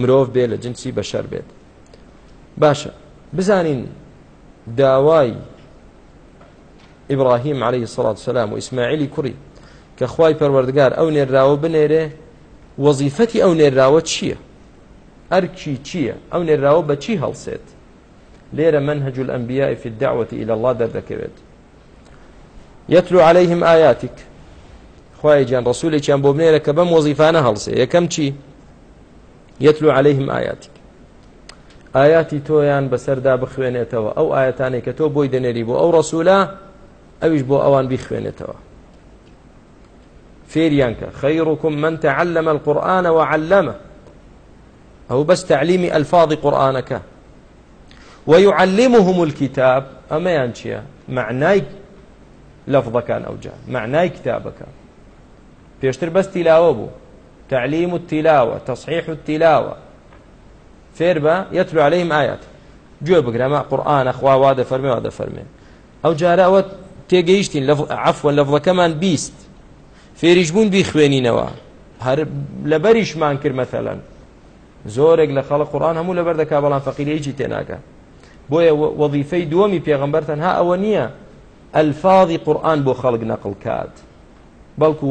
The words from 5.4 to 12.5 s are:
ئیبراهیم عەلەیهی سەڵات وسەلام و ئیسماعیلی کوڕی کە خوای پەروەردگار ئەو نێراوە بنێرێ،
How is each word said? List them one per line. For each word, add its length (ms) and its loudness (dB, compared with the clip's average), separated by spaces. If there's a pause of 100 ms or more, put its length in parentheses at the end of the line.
ئیبراهیم 540 0
عەلەیهی 300 -2
سەڵات 240 -2
وسەلام 340 -4
و 20 -8
ئیسماعیلی 600 -4
کوڕی 180 -6 (640)
کە 60 -4
خوای 300 2
پەروەردگار 640 2
ئەو 180 2
نێراوە 460 2
بنێرێ، 420 0 (800)